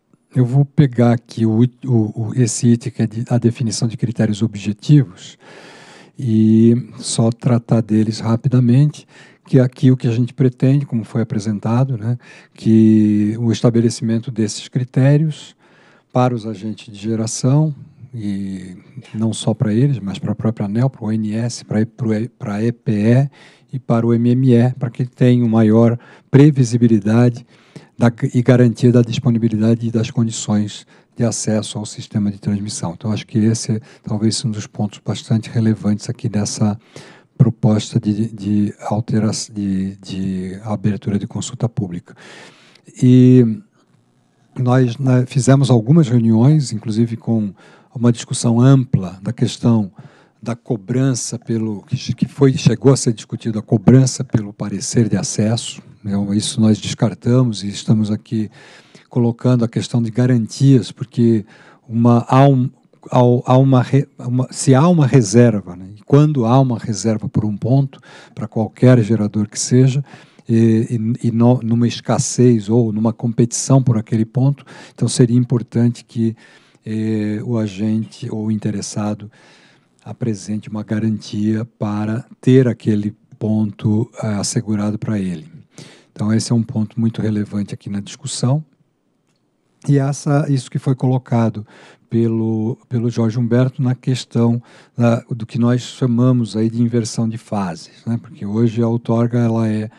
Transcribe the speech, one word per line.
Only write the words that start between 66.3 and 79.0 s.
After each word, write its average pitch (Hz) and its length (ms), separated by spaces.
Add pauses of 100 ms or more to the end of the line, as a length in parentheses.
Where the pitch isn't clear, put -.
há 123 140
uma 123 180
reserva 107 500
por - 160
um 107 140
ponto, 135 420 (360)
para 107 120
qualquer 120 540
gerador 104 460
que - 120
seja, 131 440 (440)
e, 113 520 (240)
e, 117 40
e 117 40
no, 120 320
numa 117 240
escassez 113 800
ou 113 220
numa 110 200
competição 120 680
por 123 160
aquele 110 280
ponto, 135 380 (300)
então 120 140
seria 120 300
importante 120 680
que, 113 300 (500)
eh, 110 580
o 120 140
agente 107 720
ou 107 160
o 110 60
interessado 104 800 (720)